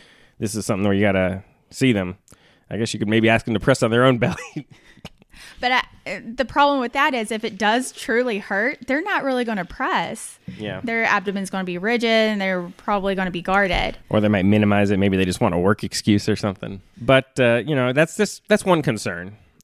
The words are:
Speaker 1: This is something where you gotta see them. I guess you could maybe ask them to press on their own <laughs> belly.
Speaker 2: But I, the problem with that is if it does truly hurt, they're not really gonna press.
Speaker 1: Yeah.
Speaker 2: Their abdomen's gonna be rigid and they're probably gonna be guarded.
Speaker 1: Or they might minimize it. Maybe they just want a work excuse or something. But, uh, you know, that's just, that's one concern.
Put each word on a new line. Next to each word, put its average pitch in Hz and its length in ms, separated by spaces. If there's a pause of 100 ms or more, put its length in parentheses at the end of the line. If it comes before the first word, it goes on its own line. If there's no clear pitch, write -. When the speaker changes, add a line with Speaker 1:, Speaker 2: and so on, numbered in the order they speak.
(380)
Speaker 1:
This 107 160
is 104 100
something 101 200
where 101 100
you 98 80
gotta 95 420 (260)
see 131 220
them. 92 240 (540)
I 95 80
guess 113 160
you 107 40
could 104 100
maybe 110 200
ask 113 160
them 120 80
to 104 80
press 135 220
on 113 80
their 120 140
own 131 140
<laughs> - 0
belly. - 480 (920)
Speaker 2:
But 247 140
I, - 480
the 240 240
problem 285 360
with 240 120
that 285 220
is 226 160
if 220 120
it 220 140
does 226 340
truly 233 480
hurt, 214 480
they're 285 160
not 370 220
really 254 200
gonna 214 200
press. 262 720 (200)
Speaker 1:
Yeah. 95 260
Speaker 2:
Their 226 200
abdomen's 196 440
gonna 190 160
be 175 140
rigid 226 300
and 220 320
they're 185 360
probably 196 380
gonna 185 160
be 175 100
guarded. 185 560 (140)
Speaker 1:
Or 107 100
they 104 80
might 98 160
minimize 104 460
it. 101 80
Maybe 98 180
they 95 80
just 90 160
want 98 140
a 87 40
work 98 240
excuse - 460
or 104 80
something. 98 460 (180)
But, 131 400
uh, 117 240
you 151 100
know, 127 200
that's 156 220
just, - 320
that's 208 180
one 170 160
concern. 101 540 (280)